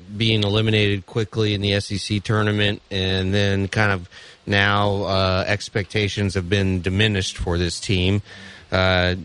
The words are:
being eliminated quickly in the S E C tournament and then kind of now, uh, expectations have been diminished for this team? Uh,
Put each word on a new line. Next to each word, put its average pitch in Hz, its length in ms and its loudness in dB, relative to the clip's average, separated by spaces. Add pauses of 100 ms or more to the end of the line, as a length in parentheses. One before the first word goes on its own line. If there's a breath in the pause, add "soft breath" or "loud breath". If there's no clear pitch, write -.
(160)
being 110 260 2
eliminated 104 600 2
quickly 110 480 -2
in 101 80 -2
the 101 140 0
S 101 180 -2
E 98 60 -4
C 104 200 -4
tournament 104 600 0 (100)
and 95 440 0
then 98 340 2
kind 104 240 2
of 90 160 -4 (380 loud breath)
now, 101 560 2
uh, 95 440 0
expectations 101 840 -2
have 90 160 -2
been 95 320 2
diminished 98 560 0
for 87 220 -2
this 87 200 -2
team? 95 440 0 (500 loud breath)
Uh, 92 520 2